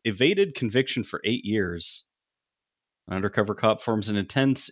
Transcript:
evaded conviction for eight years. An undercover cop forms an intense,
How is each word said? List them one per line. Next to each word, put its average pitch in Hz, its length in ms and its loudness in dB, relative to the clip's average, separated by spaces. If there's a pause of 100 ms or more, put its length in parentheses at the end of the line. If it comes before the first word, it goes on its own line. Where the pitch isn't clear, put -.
evaded 139 520 2
conviction 123 480 0
for - 200 -10
eight 117 220 0
years. 92 640 -2 (1000)
An 92 80 -6
undercover 101 380 0
cop 110 280 2
forms 107 280 -2
an 104 80 2
intense, 135 540 0